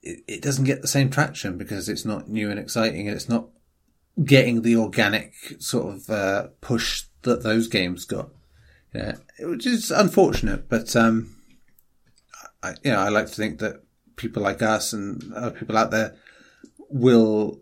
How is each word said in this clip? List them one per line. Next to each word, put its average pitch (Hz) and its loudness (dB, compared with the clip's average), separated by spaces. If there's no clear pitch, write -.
it, - -14
it 104 -12
doesn't 135 0
get 135 0
the - -6
same 139 4
traction 135 -2
because 101 -8
it's - -6
not 107 -6
new 104 -2
and 101 -4
exciting, 104 -2
and 101 -4
it's - -10
not 117 0
getting 131 6
the 117 4
organic 107 0
sort 98 -4
of, - -18
uh, 98 0
push - -2
that 120 0
those 113 2
games 90 -2
got. - -8
Yeah, - -6
which 269 -6
is 240 -2
unfortunate, 143 2
but, - -2
um, 113 2
I, 92 -10
you 139 0
know, 104 2
I 95 2
like 107 2
to - -16
think 92 -6
that 107 -6
people 113 -6
like 98 0
us 107 0
and 101 -10
other 117 -6
people 110 -4
out 110 2
there 110 0
will 113 4